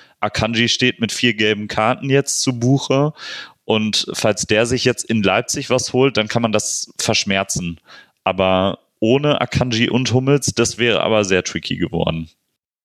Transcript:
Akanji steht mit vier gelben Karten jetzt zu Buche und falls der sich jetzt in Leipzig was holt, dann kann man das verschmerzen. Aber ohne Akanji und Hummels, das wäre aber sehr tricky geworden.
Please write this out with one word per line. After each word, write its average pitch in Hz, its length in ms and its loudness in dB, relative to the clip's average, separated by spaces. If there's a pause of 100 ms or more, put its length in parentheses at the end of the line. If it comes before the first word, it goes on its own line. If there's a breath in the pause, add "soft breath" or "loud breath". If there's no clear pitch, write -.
(200 soft breath)
Akanji 113 480 0
steht - 320 0
mit 110 120 -2
vier 120 240 0
gelben 104 320 0
Karten 123 420 0
jetzt 135 320 0
zu 123 180 -2
Buche 135 540 2 (520 loud breath)
und 107 480 0
falls - 340 -2
der 110 180 4
sich 120 180 -2
jetzt 123 220 0
in 110 160 0
Leipzig 110 480 0
was 127 240 0
holt, 127 240 2
dann 107 100 0
kann 117 140 -2
man 110 100 0
das - 460 -4
verschmerzen. 98 800 -2 (440 loud breath)
Aber 95 560 2 (200)
ohne 135 420 2
Akanji 120 480 0
und 120 220 0
Hummels, 135 440 2
das 117 240 0
wäre 117 220 2
aber 104 220 2
sehr 92 200 2
tricky - 340 -6
geworden. 82 520 -2 (560)